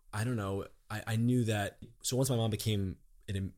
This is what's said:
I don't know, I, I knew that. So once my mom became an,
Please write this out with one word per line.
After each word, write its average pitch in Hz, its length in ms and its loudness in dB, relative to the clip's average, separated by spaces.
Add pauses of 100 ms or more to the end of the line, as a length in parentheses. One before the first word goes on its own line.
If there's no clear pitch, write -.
(140)
I 104 100 -2
don't 123 120 0
know, 98 300 -2 (240)
I, 107 180 -6
I 113 80 0
knew 120 300 4
that. 104 320 -2 (260)
So - 140 -2
once 135 120 2
my 127 60 2
mom 113 160 2
became 101 460 0 (300)
an, 98 300 -4